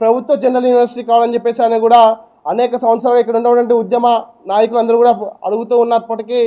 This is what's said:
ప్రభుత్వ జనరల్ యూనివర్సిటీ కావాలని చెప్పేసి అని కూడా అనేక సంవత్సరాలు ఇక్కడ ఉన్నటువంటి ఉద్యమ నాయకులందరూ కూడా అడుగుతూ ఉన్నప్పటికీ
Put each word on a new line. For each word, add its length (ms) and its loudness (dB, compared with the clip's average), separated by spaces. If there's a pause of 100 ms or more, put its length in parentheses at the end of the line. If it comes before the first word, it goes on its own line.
ప్రభుత్వ 340 0
జనరల్ 320 0
యూనివర్సిటీ 360 0
కావాలని 320 0
చెప్పేసి 280 -2
అని 180 0
కూడా 200 4 (460)
అనేక 300 -2
సంవత్సరాలు 420 0
ఇక్కడ 180 -2
ఉన్నటువంటి 380 0
ఉద్యమ 320 -2 (400)
నాయకులందరూ 500 0
కూడా 160 4 (320)
అడుగుతూ 340 -2
ఉన్నప్పటికీ 680 -2